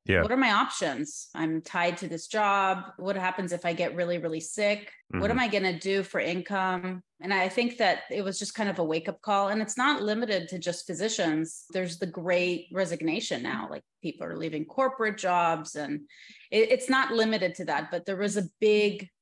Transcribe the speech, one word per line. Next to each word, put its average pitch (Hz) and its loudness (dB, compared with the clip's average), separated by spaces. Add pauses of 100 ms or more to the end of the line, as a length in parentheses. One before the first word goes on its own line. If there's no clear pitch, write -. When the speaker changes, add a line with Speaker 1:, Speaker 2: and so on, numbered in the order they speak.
Speaker 1:
Yeah. 92 6
Speaker 2:
What - 2
are 254 2
my 254 6
options? 156 0
I'm 160 0
tied 175 0
to 185 -8
this 165 -8
job. 196 2
What 190 -4
happens 185 -2
if 175 -4
I 170 2
get 165 0
really, 175 0
really 160 -4
sick? 208 -2 (240)
What 190 2
Speaker 1:
Mm-hmm. - -
Speaker 2:
am 240 2
I 247 2
gonna 190 0
do 190 0
for 185 -4
income?" 185 -2 (200)
And 190 -2
I 185 2
think 240 0
that 190 2
it 208 -2
was 190 -4
just 202 -6
kind 208 0
of 185 -4
a 175 2
wake-up 165 -2
call. 202 2
And 214 0
it's 214 -4
not 269 2
limited 208 0
to 180 -6
just 170 -4
physicians. 165 0
There's 180 -2
the 190 -2
great 180 0
resignation 160 -2
now. - -4
Like, - -10 (180)
people 165 -8
are 165 -6
leaving 160 -4
corporate 254 0
jobs. 170 2
And 147 -6 (440)
it, 220 6
it's 254 2
not 262 2
limited 220 2
to 180 -8
that, 156 -2
but 175 -4
there 196 -2
was 196 0
a 185 0 (140)
big 208 4 (120)